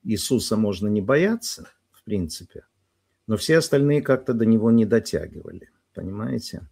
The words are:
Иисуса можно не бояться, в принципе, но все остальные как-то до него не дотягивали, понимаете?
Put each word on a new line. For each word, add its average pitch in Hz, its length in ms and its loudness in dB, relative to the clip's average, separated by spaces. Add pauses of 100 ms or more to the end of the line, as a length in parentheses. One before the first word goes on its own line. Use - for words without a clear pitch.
Иисуса 110 540 -2
можно 104 300 0
не 104 140 0
бояться, 165 680 0 (240)
в - 120 -20
принципе, 92 600 -6 (640)
но 110 100 0
все 160 220 2
остальные 143 420 2
как-то 131 320 0
до 113 120 2
него 113 260 4
не 113 140 6
дотягивали, 85 840 -4 (260)
понимаете? 98 760 -8